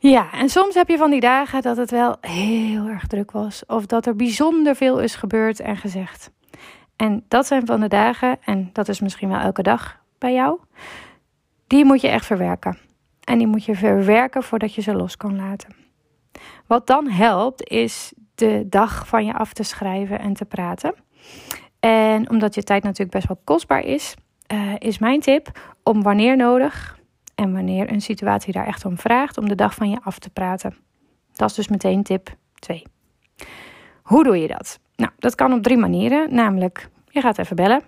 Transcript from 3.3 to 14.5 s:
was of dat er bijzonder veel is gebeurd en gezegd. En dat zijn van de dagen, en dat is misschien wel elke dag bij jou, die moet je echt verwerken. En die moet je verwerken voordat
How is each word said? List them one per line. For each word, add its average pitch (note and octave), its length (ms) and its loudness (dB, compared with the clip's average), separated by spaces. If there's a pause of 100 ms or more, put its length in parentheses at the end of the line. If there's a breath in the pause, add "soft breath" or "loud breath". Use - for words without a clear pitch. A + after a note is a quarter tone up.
was G#3 340 -8
of A3 200 -4
dat A3+ 200 -2
er A#3 100 -2
bijzonder C#4+ 600 2
veel C4 240 2
is A#3 160 -2
gebeurd A3 440 -2
en G#3 180 -6
gezegd. F#3 540 -10 (640 loud breath)
En G#3+ 320 -2
dat C4 200 2
zijn C4 180 0
van A#3 140 0
de G#3+ 80 0
dagen, A#3 560 2
en F#3+ 300 -4
dat G3+ 140 -2
is G3+ 120 -4
misschien G3 300 -4
wel F#3+ 100 -2
elke F#3+ 220 -2
dag G#3 420 -2 (140)
bij B3+ 160 -2
jou, C4+ 260 0 (1080 loud breath)
die C#4+ 180 6
moet C4+ 160 6
je - 60 0
echt - 180 0
verwerken. F3+ 520 -4 (460)
En A#3+ 140 0
die A3+ 100 4
moet G#3+ 180 0
je G#3+ 100 -2
verwerken G#3+ 680 2
voordat A3 320 -4